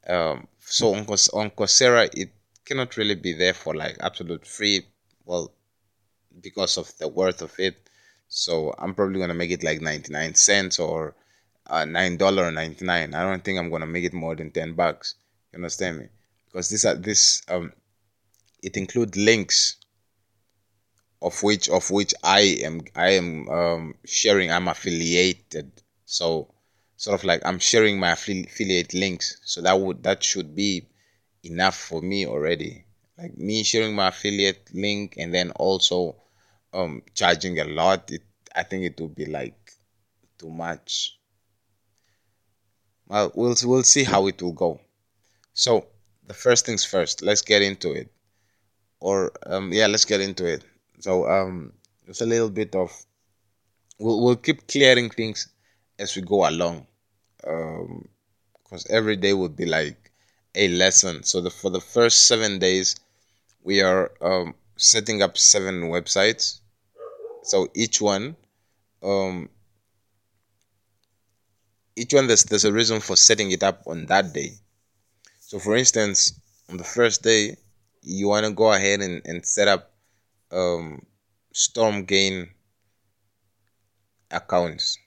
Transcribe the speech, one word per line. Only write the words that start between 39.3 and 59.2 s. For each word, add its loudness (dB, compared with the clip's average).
too -18
much. -8
Well, 0
we'll, 2
we'll 4
see 6
how 4
it -6
will -4
go. -2
So 2
the -16
first 4
things -2
first, -2
let's 2
get 4
into -2
it. -8
Or, 0
um, -4
yeah, 4
let's 2
get 0
into -4
it. -4
So, 0
um, -2
just -10
a -2
little 2
bit -6
of, -2
we'll, 0
we'll 4
keep -4
clearing 4
things -6
as -8
we -8
go 2
along. -2
Um, -8
'cause -16
every 2
day 2